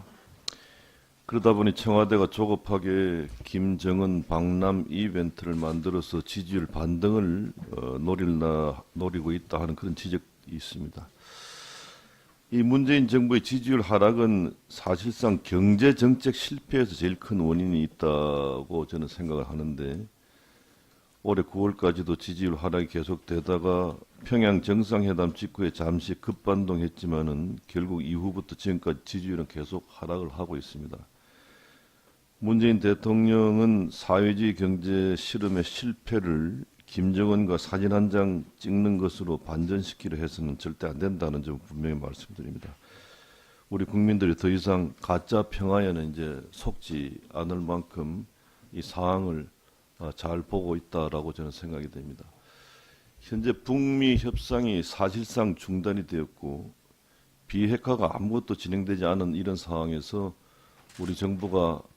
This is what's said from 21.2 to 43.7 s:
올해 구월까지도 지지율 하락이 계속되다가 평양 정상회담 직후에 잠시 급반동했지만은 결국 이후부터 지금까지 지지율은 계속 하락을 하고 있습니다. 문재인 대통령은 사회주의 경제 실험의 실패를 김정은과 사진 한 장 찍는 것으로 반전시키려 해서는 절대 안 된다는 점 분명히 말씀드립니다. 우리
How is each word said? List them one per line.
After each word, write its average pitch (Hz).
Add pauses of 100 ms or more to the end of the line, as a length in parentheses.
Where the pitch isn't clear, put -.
올해 98
구월까지도 90
지지율 90
하락이 85
계속되다가 87 (280)
평양 104
정상회담 101
직후에 95
잠시 85
급반동했지만은 85
결국 90
이후부터 87
지금까지 87
지지율은 90
계속 80
하락을 85
하고 85
있습니다. 71 (1400)
문재인 113
대통령은 110
사회주의 101
경제 95
실험의 95
실패를 98 (220)
김정은과 95
사진 98
한 104
장 95 (100)
찍는 101
것으로 87
반전시키려 85
해서는 78
절대 82
안 73
된다는 82
점 71
분명히 76
말씀드립니다. 71 (920)
우리 98